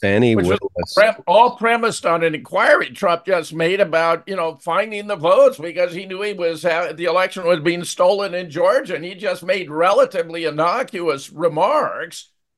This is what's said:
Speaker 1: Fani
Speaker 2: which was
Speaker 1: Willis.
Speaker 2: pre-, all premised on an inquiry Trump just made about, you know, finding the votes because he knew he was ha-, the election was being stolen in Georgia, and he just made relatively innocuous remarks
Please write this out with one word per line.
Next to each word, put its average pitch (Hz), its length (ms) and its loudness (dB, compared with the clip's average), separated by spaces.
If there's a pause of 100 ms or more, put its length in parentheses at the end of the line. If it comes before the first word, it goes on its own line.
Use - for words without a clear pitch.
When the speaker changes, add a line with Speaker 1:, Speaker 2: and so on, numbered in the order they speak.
Speaker 1:
Fani 110 340 4
Speaker 2:
which 92 120 2
was 98 120 2
Speaker 1:
Willis. - 360 -6
Speaker 2:
pre-, 208 320 4
all 233 280 6
premised 226 520 -2
on 170 160 0
an 165 100 0
inquiry 156 560 0
Trump 170 360 -2
just 165 280 -2
made 165 260 0
about, 165 480 0
you 196 80 -8
know, 165 200 -4
finding 208 500 -4
the 208 100 -6
votes 190 440 4
because 170 340 -4
he 190 140 -12
knew 185 160 -8
he 208 100 -4
was 170 300 -4
ha-, 170 300 -2
the 165 120 -8
election 185 400 0
was 170 140 2
being 170 240 -2
stolen 190 500 0
in 180 160 -8
Georgia, 294 460 0
and 151 100 -8
he 185 80 -10
just 185 300 -6
made 185 260 -4
relatively 170 760 0
innocuous 165 880 -2
remarks 165 1000 -2 (260)